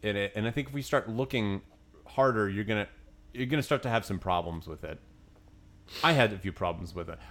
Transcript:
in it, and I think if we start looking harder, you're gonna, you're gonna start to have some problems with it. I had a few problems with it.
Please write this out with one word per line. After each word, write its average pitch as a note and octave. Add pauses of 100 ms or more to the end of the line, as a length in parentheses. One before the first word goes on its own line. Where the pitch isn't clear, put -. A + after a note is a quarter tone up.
in G#2
it, G2+
and G#2+
I A#2
think C#3
if C#3
we C#3
start B2+
looking A2 (440)
harder, A#2
you're G2+
gonna, G#2 (460)
you're B2
gonna D3
start C#3
to B2+
have A2+
some F#2+
problems F2
with D#2+
it. D2+ (1080)
I E3
had A#2
a G2
few F2+
problems F2
with E2+
it. E2 (120)